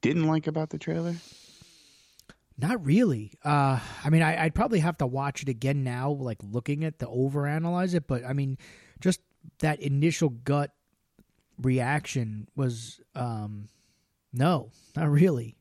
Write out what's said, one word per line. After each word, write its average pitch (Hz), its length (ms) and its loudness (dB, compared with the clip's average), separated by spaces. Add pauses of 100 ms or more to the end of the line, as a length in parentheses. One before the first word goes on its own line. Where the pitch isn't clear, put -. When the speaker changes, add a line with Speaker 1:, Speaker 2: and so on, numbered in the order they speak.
Speaker 1:
didn't 160 260 2
like 156 200 0
about 156 240 -4
the 156 60 -8
trailer? 165 380 -4 (1400)
Speaker 2:
Not 180 280 -2
really. 139 480 4 (100)
Uh, 139 360 2 (240)
I 147 60 -2
mean, 160 120 6
I, 160 220 2
I'd 160 100 0
probably 226 260 2
have 165 200 0
to 135 80 0
watch 135 340 -4
it 135 80 -4
again 131 340 0
now, 127 280 -2
like, 131 320 -6
looking 123 400 -4
at 156 160 -6
the 127 80 -6
overanalyze 151 880 0
it, 156 120 0
but, 123 160 -2
I 131 100 -6
mean, 135 240 -2 (420)
just 185 200 0 (400)
that 156 220 -2
initial 143 480 2
gut 139 420 -2 (920)
reaction 127 920 -2
was, 123 440 -4 (160)
um, 107 520 -8 (680)
no, 143 380 2 (240)
not 151 140 0
really. 143 520 4